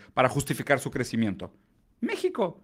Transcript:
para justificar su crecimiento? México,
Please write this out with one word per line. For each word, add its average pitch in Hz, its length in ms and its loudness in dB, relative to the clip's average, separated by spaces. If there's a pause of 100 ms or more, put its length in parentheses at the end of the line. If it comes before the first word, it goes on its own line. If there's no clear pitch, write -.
(140)
para 127 160 6
justificar 143 500 0
su 123 120 -6
crecimiento? 113 600 -2 (480)
México, 359 640 -2